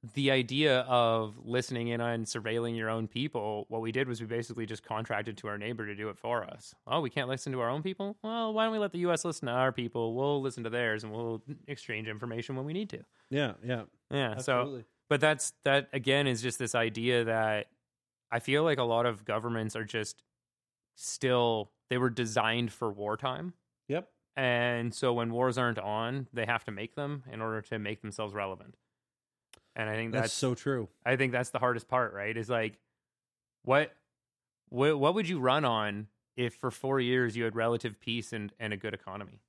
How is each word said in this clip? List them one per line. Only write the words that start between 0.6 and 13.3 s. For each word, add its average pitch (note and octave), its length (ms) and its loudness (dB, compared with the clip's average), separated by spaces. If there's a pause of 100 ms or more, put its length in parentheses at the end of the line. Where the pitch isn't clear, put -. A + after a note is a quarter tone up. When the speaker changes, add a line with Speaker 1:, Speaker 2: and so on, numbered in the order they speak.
Speaker 1:
of A2+ 540 4 (100)
listening A#2+ 440 0
in A#2 120 -2
on A#2 240 0
surveilling A#2 500 -2
your A2+ 140 -2
own A2+ 180 -2
people, G#2+ 640 -4
what A2+ 140 -4
we A2+ 100 -2
did C3 160 0
was A#2 100 -4
we A2+ 80 -8
basically A#2 380 -4
just G#2+ 180 -10
contracted G#2+ 560 -4
to - 100 -10
our G#2 100 -4
neighbor A2 260 -6
to G#2 100 -6
do G#2+ 140 -6
it G2+ 80 -8
for A#2 260 -2
us. - 320 -14 (120)
"Oh, D3 160 0
we B2+ 80 -2
can't C3 180 -2
listen C3+ 240 -4
to B2+ 80 -2
our A#2 80 2
own C#3+ 140 -2
people? G3 400 -6
Well, A3 320 -2
why A3 100 4
don't A3+ 80 2
we A3 60 0
let G3 140 0
the E3+ 80 -4
U F3 120 4
S E3 140 0
listen D#3+ 220 -4
to A#2 40 0
our B2+ 200 4
people? A#2 420 -2
We'll C#3 260 2
listen B2+ 240 -4
to A2 60 -2
theirs A2 340 0
and G#2+ 80 -10
we'll A2+ 300 -4 (260)
exchange A2 400 -8
information A#2 480 -6
when C3 80 -6
we D3+ 80 -6
need G3+ 180 -6
to." - 100 -10 (280)
Speaker 2:
Yeah, C3+ 240 0 (100)